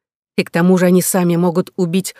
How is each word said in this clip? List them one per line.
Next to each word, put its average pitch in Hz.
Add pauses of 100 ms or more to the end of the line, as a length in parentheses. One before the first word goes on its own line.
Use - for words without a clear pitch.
(380)
И 185
к -
тому 180
же 175
они 180
сами 175
могут 170
убить 180